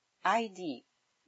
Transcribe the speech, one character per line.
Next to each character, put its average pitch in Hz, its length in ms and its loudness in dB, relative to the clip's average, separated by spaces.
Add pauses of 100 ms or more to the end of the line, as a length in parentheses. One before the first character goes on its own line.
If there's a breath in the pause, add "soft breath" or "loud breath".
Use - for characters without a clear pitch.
(240)
ア 202 160 4
イ 220 140 -4
デ 180 80 -14
ィ 180 40 -6 (120)
ー - 40 -20 (460)